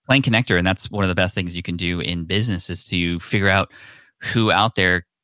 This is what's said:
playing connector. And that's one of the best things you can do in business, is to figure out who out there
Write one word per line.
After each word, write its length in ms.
playing 160
connector. 360
And 80
that's 240
one 140
of 60
the 60
best 200
things 220
you 60
can 120
do 240
in 240
business, 460
is 160
to 340
figure 300
out 240
who 300
out 240
there 300